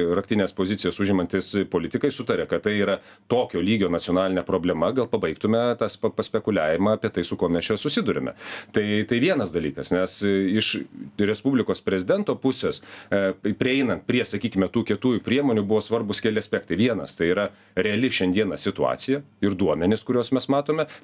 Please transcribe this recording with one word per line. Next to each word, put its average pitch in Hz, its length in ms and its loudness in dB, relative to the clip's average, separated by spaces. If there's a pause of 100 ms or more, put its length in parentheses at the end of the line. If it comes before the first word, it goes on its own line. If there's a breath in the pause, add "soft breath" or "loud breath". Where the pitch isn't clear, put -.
(160)
raktinės 95 400 0
pozicijas 95 420 -2
užimantis 95 520 0 (180)
politikai 92 420 -2
sutarė, 90 380 -2
kad 85 160 -2
tai 104 160 0
yra - 160 2 (320 loud breath)
tokio 120 340 0
lygio 98 300 2
nacionalinė 90 560 0
problema, 87 480 0
gal 120 160 0
pabaigtume 107 480 0 (180)
tas - 220 -4
pa-, 113 80 0
paspekuliavimą 101 880 0
apie 107 160 -2
tai, 87 160 -2
su 104 100 -6
kuo 87 140 2
mes 85 160 -2
čia 110 100 0
susidurime. 104 540 -2 (400 loud breath)
Tai, 107 120 2 (200)
tai 120 160 0
vienas 135 340 0
dalykas, 76 380 -2
nes 92 320 0
iš 98 460 2 (500)
Respublikos 107 640 0
prezidento 120 560 0
pusės, 127 400 0 (320 loud breath)
e, 98 480 0
prieinant 127 480 0
prie, 120 160 2
sakykime, 95 480 -2
tų 117 160 0
kietųjų 110 340 0
priemonių 117 460 2
buvo 107 160 2
svarbus 110 400 -2
keli 110 160 2
aspektai. 90 400 -4
Vienas, 110 380 0
tai 82 160 2
yra 101 160 -2 (260 soft breath)
reali 107 340 0
šiandieną 92 480 0
situacija 95 640 0 (240)
ir 98 100 2
duomenys, 87 520 2
kuriuos 123 260 0
mes 131 160 -2
matome. 147 400 0 (160 loud breath)